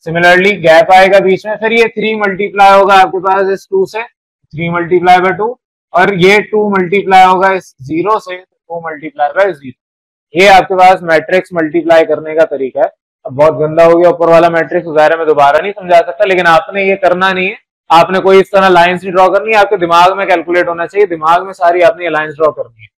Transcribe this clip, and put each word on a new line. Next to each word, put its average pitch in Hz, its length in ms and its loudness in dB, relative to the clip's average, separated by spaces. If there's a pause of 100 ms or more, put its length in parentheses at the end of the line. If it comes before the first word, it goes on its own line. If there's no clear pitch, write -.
Similarly, 180 560 2
gap 165 300 4
आएगा 190 280 4
बीच 185 260 -2
में, 214 100 -6
फिर 220 160 -4
ये 226 160 0
three 220 320 -6
multiply 196 580 0
होगा 196 160 2
आपके 185 260 0
पास 190 320 -2
इस 190 180 -10
टू 190 160 -2
से, 220 160 -10 (500)
three 170 200 -8
multiply 180 480 0
by 185 180 -2
two, 233 160 -6 (380)
और 190 220 0 (100)
ये 202 180 2
two 214 280 -4
multiply 185 540 2
होगा 190 280 2
इस - 300 -10
ज़ीरो 175 360 -4
से, 185 180 -12
तो 185 180 -20 (140)
टू 170 140 -12
multiply 147 520 -8
by 190 180 -4
zero। 143 200 -16 (640)
ये 185 140 0
आपके 190 260 2
पास 185 280 4
matrix 165 520 -2
multiply 165 500 0
करने 156 300 -6
का 160 100 2
तरीका 135 360 -6
है। 160 80 0 (360)
अब 147 80 -14
बहुत 147 220 0
गंदा 156 300 0
हो 170 120 4
गया 175 140 4
ऊपर 170 200 -2
वाला 165 200 4
matrix, 165 360 -4
ज़ाहिर 151 260 0
है 165 60 -2
मैं 160 80 -4
दोबारा 143 320 2
नहीं 196 140 -4
समझा 175 260 0
सकता, 175 260 -2
लेकिन 180 220 0
आपने 190 380 0
ये 196 120 0
करना 185 360 -2
नहीं 185 160 -4
है। 220 80 -10 (340)
आपने 170 300 2
कोई 190 200 4
इस 185 120 -4
तरह 190 160 2
lines 180 340 2
नहीं 190 100 -8
ड्रॉ 185 160 2
करनी 202 240 -2
है, 220 60 2
आपके 202 180 0
दिमाग 175 400 2
में 196 100 -4
calculate 175 420 -2
होना 170 180 -6
चाहिए, 196 200 0
दिमाग 170 400 -2
में 190 60 -14
सारी 175 280 0
आपने 170 240 0
ये 170 60 -4
लाइंस 156 240 -6
ड्रॉ 156 160 -2
करनी - 320 -14
है। 107 60 -20 (100)